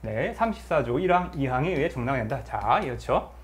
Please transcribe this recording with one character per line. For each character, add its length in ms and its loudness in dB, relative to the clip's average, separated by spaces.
네, 320 -2
삼십사 500 0
조 160 0
일 140 4
항, 220 2
이 120 0
항에 220 0
의해 180 0
정당화된다. 560 -2
자, 400 2
이렇죠. 480 -2